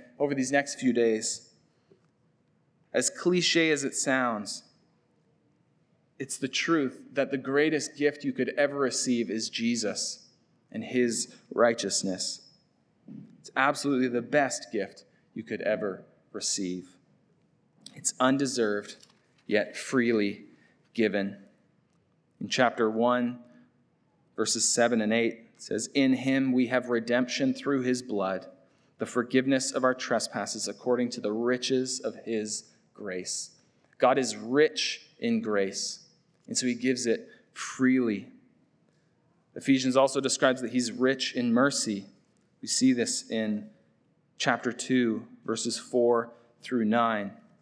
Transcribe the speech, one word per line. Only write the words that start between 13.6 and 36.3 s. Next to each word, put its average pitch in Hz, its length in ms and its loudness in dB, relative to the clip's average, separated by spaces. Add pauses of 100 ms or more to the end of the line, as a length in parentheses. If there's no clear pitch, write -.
the 120 140 -2
best 139 500 -2
gift 98 320 -6 (300)
you - 80 -8
could 107 200 -6
ever 98 420 -2 (280)
receive. 90 640 -6 (960)
It's - 240 -6
undeserved, 123 800 0 (500)
yet - 300 0
freely 113 720 0 (460)
given. 98 440 0 (1040)
In 104 80 -8
chapter 117 420 2
one, 120 520 0 (920)
verses 110 320 0
seven 117 320 2
and 107 120 2
eight 113 320 0 (120)
says, - 380 -6
"In 135 180 4
him 131 400 0
we 127 140 2
have 120 240 0
redemption 123 640 0
through 139 280 -2
his 123 200 0
blood, 95 440 -4 (520)
the 110 80 -4
forgiveness 131 640 0
of 131 100 0
our 127 120 4
trespasses - 760 -4
according 123 420 0
to 120 100 -10
the 107 120 -2
riches 127 680 0
of - 240 -6
his 107 400 -4 (280)
grace." 95 600 -8 (460)
God 135 200 6
is 113 180 -2
rich 127 720 0 (120)
in 117 220 0
grace, 101 640 -2 (420)